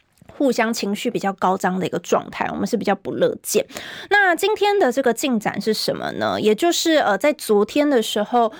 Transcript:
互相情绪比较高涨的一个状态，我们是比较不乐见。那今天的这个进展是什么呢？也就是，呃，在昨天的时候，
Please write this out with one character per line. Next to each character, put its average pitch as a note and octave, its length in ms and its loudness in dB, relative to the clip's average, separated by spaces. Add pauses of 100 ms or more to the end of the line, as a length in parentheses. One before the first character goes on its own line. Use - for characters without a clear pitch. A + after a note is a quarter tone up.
(380)
互 C#4 120 4
相 A3+ 220 0
情 G3+ 220 -4
绪 A3+ 160 -4
比 G3 80 -4
较 G3 160 -2
高 F#3+ 220 0
涨 F#3+ 220 -2
的 F3+ 60 -2
一 - 40 -2
个 - 100 -4
状 - 320 -2
态， - 200 -4
我 D2+ 60 -8
们 G3 100 -2
是 A#3 100 0
比 G3 80 -4
较 G3 100 0
不 - 180 -6
乐 - 300 2
见。 - 220 0 (440)
那 G4 260 4
今 G4 220 0
天 G4+ 220 2
的 D4+ 120 4
这 C4+ 120 0
个 B3 100 2
进 B3 260 -2
展 - 220 -4
是 A3 140 0
什 - 200 -4
么 C2 180 -6
呢？ G#2+ 280 -2
也 G#3+ 140 2
就 E4+ 180 2
是， E4 220 0
呃， G#3+ 240 2
在 D4+ 160 2
昨 G#3 300 2
天 D4 240 0
的 B3+ 140 2
时 A3 200 -2
候， A#3 380 2